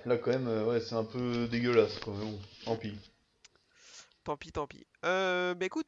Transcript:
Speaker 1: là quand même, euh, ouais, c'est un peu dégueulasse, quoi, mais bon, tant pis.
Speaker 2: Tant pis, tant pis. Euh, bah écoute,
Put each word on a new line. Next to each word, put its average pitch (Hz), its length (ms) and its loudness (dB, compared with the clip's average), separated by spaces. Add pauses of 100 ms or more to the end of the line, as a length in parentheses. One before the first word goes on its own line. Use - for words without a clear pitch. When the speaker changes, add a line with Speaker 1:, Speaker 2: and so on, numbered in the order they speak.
Speaker 1:
là 123 120 4
quand - 120 0
même, 131 160 0
euh, 110 200 0
ouais, 120 140 4
c'est 117 140 -6
un 113 100 2
peu 120 440 -2
dégueulasse, 117 500 4
quoi, 104 180 -6
mais 104 80 -4
bon, 107 140 -6 (260)
tant 113 120 0
pis. 107 180 -8 (1300)
Speaker 2:
Tant 151 120 -4
pis, 160 160 -18
tant 151 140 -4
pis. - 200 -20 (200)
Euh, 180 480 2
bah 180 100 -4
écoute, 311 240 -4